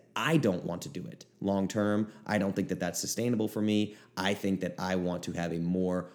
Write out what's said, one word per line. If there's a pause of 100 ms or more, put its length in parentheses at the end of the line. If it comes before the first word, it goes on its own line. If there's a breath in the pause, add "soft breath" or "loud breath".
(180)
I
don't
want
to
do
it (160)
long
term. (160 loud breath)
I
don't
think
that
that's
sustainable
for
me. (220 loud breath)
I
think
that
I
want
to
have
a
more